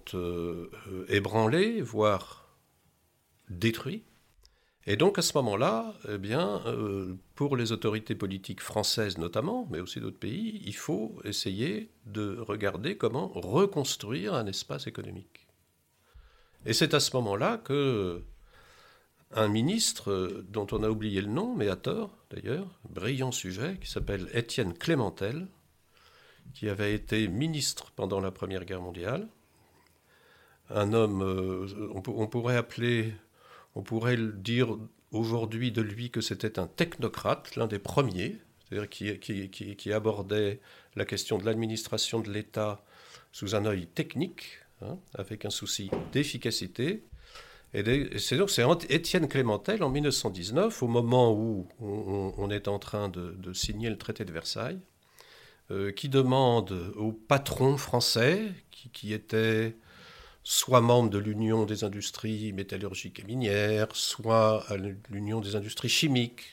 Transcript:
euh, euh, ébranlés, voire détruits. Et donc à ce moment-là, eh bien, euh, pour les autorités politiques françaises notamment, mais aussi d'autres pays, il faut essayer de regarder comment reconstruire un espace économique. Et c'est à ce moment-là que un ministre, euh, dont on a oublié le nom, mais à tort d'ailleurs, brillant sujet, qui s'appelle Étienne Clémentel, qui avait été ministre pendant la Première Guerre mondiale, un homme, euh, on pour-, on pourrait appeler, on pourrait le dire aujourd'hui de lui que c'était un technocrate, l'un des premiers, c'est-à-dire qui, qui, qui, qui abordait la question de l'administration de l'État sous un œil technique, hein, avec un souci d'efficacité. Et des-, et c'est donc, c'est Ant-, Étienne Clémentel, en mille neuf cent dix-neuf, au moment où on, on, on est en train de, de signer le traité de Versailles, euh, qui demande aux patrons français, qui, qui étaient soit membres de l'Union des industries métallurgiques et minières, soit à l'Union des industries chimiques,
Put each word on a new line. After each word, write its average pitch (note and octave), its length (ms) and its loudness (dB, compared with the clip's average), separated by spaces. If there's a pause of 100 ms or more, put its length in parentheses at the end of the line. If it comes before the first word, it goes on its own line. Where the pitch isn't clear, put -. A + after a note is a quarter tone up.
(160)
euh, F2 560 -4 (160)
euh, F#2 220 -8
ébranlés, A2+ 720 4
voire G#2+ 760 0 (920)
détruits. A2+ 540 -2 (840)
Et G#2 80 2
donc F#3 240 4
à - 20 2
ce - 160 2
moment-là, D#3 560 2 (160)
eh G#2 80 -4
bien, D3+ 480 0
euh, G2+ 480 -2 (220)
pour C#3+ 200 0
les A#2 160 2
autorités A2 440 0
politiques F#2+ 460 -6
françaises G2+ 580 0
notamment, D#3 500 -2
mais E2 100 -6
aussi F#2 200 -8
d'autres G#2+ 180 -8
pays, G#3 480 -6
il G2+ 100 -8
faut - 480 -6
essayer B2 680 -4 (160)
de G#2 320 -4
regarder G#2 580 -4
comment - 300 0
reconstruire E3 1080 -2
un A2+ 140 0
espace C3+ 400 -6
économique. F#2+ 540 -12 (1200)
Et A2 80 2
c'est D3+ 200 4
à C#3+ 80 6
ce - 160 0
moment-là B2 400 0
que A2+ 640 0 (1120)
un A2 140 6
ministre, B2+ 640 2
euh, F#2+ 360 -2
dont G2+ 240 -4
on G#2+ 120 0
a A2 60 2
oublié G#2+ 300 0
le G2+ 80 0
nom, G3+ 280 -2
mais A2+ 120 0
à F#2+ 80 2
tort G3 420 -4 (120)
d'ailleurs, F3 500 -6 (100)
brillant B2+ 440 -2
sujet, A2 480 -4
qui - 100 -10
s'appelle G2 420 -4
Étienne A#2+ 400 -2
Clémentel, C3+ 760 -2 (1080)
qui G#2 160 -4
avait G#2 240 0
été G#2+ 340 0
ministre C#3 640 -2
pendant G2 300 -2
la F#2+ 100 -2
Première F#2+ 320 -6
Guerre F#2 180 -8
mondiale, F2+ 460 -6 (1400)
un G#2 240 2
homme, G#2+ 280 4
euh, F#2+ 460 0 (260)
on G2 80 -8
pour-, A2+ 180 -4
on A2 80 0
pourrait A#2+ 300 0
appeler, A#2 560 0 (640)
on G#2 60 -6
pourrait A2+ 340 0
le A2+ 160 0
dire A2+ 460 0 (340)
aujourd'hui A2+ 600 0
de G#2+ 100 0
lui A2 300 -4
que A2+ 100 -2
c'était G#2+ 380 -2
un F2 80 0
technocrate, - 920 -2
l'un A#2 100 2
des G#2 120 -2
premiers, B2 600 0 (200)
c'est-à-dire G2+ 300 -6
qui, G2+ 300 -6
qui, G2 300 -6
qui, G2+ 260 -12
qui G2+ 160 -6
abordait G#2 680 0 (340)
la G2+ 80 -2
question G2+ 340 -2
de F#2+ 80 -2
l'administration A2+ 760 -2
de A2 100 -6
l'État G#2 540 -4 (480)
sous G2+ 220 -4
un G#2 100 2
œil F#2+ 220 0
technique, - 720 -6 (220)
hein, A#2+ 160 -8 (180)
avec G#2 300 -8
un G#2 40 -4
souci G2+ 400 -6 (220)
d'efficacité. B2+ 920 -2 (720)
Et G#2 60 0
des-, B2+ 300 2
et - 80 -4
c'est - 180 0
donc, F#3+ 140 4
c'est A#2 120 4
Ant-, E3 140 6 (120)
Étienne E3 380 2
Clémentel, C3 540 2
en D3 80 2
mille C#3+ 140 0
neuf C#3 100 2
cent - 160 0
dix-neuf, A2+ 540 0
au B2 40 4
moment A#2 460 6
où G#2 340 0 (120)
on, A2 80 -8
on, G2 500 -2
on G2 140 -2
est G#2 160 -4
en G2+ 100 0
train G#2 320 -4
de, F2 220 -6
de F#2 220 -10
signer G#2+ 360 -2
le G2+ 80 -4
traité G#2+ 280 -8
de F2+ 60 -8
Versailles, A2 480 -6 (920)
euh, G2 200 -2
qui G2 180 -6
demande A#2 880 4
aux G#2+ 180 0
patrons C#3 640 2
français, C#3 760 2 (180)
qui, - 200 -20
qui G#2 240 -6
étaient A2 640 2 (680)
soit - 380 6
membres A#2+ 280 8
de G2+ 80 2
l'Union G#2+ 480 2
des G#2 200 -2
industries G#2+ 640 -4
métallurgiques F#2+ 680 -6
et - 20 -14
minières, G#2+ 720 2
soit A2 760 4
à G#2 60 -2 (340)
l'Union G#2 300 -2
des G2+ 160 -2
industries G#2+ 340 -2
chimiques, B2 640 2